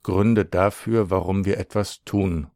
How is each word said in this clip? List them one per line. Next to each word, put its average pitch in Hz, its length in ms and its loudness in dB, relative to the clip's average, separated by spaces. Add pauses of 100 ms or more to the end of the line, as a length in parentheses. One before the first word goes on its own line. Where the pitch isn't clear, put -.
Gründe 101 420 2
dafür, 104 640 0
warum 95 360 0
wir 98 120 0
etwas - 460 -6
tun. 87 520 -2